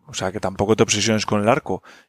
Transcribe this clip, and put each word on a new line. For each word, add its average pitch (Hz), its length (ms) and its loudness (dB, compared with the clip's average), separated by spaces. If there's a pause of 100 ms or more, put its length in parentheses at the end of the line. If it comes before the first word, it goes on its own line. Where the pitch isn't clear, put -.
O 135 60 -18
sea, 95 180 -4
que 101 80 -8
tampoco 98 360 0
te 113 80 4
obsesiones 107 420 0
con 107 160 0
el 104 80 2
arco". 127 320 0 (280)